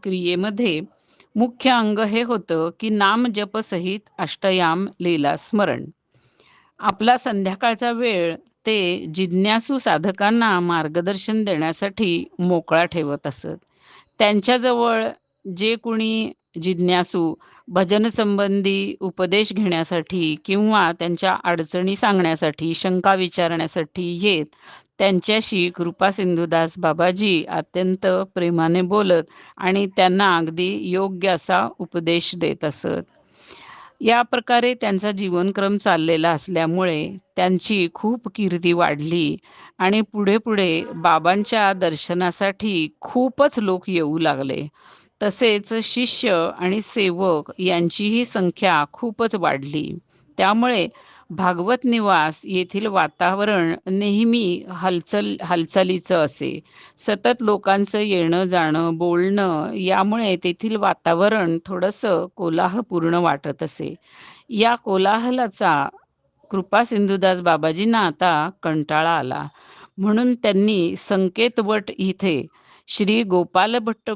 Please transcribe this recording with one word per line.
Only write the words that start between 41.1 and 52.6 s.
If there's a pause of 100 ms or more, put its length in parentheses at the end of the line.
दर्शनासाठी (120)
खूपच
लोक
येऊ
लागले. (580)
तसेच (120)
शिष्य (260)
आणि
सेवक
यांचीही
संख्या
खूपच
वाढली. (480)
त्यामुळे (440)
भागवत
निवास
येथील